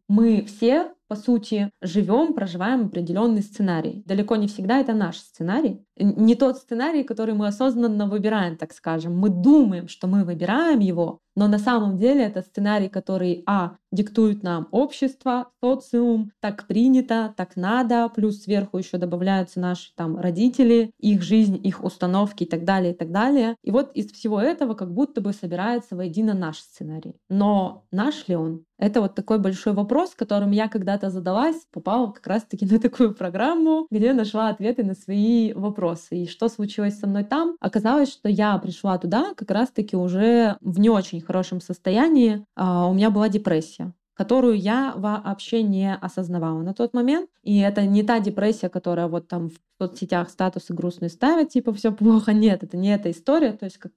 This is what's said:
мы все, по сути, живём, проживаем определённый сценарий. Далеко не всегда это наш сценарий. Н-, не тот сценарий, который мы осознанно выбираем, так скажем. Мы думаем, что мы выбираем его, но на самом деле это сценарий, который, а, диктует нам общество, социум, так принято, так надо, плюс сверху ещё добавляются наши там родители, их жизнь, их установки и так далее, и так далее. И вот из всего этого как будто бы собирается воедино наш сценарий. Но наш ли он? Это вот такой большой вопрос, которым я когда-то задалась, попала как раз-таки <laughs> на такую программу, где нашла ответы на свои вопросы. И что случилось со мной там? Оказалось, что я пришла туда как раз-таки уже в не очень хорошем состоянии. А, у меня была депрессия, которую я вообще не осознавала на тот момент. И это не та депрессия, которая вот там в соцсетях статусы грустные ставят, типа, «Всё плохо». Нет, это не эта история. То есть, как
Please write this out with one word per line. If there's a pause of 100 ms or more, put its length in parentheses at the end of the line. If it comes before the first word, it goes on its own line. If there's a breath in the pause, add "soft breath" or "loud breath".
мы
все, (160)
по
сути, (120)
живём,
проживаем
определённый
сценарий.
Далеко
не
всегда
это
наш
сценарий. (140)
Н-, (120)
не
тот
сценарий,
который
мы
осознанно
выбираем,
так
скажем.
Мы
думаем,
что
мы
выбираем
его, (160)
но
на
самом
деле
это
сценарий,
который,
а, (160)
диктует
нам
общество, (120)
социум, (100)
так
принято,
так
надо,
плюс
сверху
ещё
добавляются
наши
там
родители,
их
жизнь,
их
установки
и
так
далее,
и
так
далее.
И
вот
из
всего
этого
как
будто
бы
собирается
воедино
наш
сценарий. (140)
Но
наш
ли
он? (160)
Это
вот
такой
большой
вопрос,
которым
я
когда-то
задалась,
попала
как
раз-таки
<laughs>
на
такую
программу,
где
нашла
ответы
на
свои
вопросы.
И
что
случилось
со
мной
там?
Оказалось,
что
я
пришла
туда
как
раз-таки
уже
в
не
очень
хорошем
состоянии. (100)
А,
у
меня
была
депрессия, (220)
которую
я
вообще
не
осознавала
на
тот
момент. (140)
И
это
не
та
депрессия,
которая
вот
там
в (280)
соцсетях
статусы
грустные
ставят,
типа,
«Всё
плохо».
Нет,
это
не
эта
история.
То
есть,
как